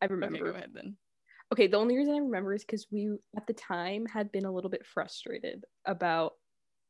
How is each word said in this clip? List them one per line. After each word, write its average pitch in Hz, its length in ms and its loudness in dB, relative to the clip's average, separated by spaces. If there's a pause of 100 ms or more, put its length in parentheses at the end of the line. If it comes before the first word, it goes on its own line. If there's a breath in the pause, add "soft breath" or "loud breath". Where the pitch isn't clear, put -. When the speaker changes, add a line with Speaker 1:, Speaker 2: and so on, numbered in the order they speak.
Speaker 1:
I 196 40 2 (180)
Speaker 2:
Okay, 160 160 -2
Speaker 1:
remember. - 40 -2
Speaker 2:
go 170 100 -2
ahead - 200 -10
then. - 240 -12 (540 soft breath)
Speaker 1:
Okay, 220 160 8
the 202 100 6
only 240 180 4
reason 285 180 4
I 294 40 2
remember 202 360 0
is 214 100 -4
'cause 214 260 -6
we, 208 200 0 (260)
at 214 100 -8
the 226 80 -2
time, 196 520 -4
had 208 260 -2
been 196 140 0
a 190 60 -2
little 185 180 -2
bit - 160 -6
frustrated - 800 -6 (220)
about 165 480 2 (560)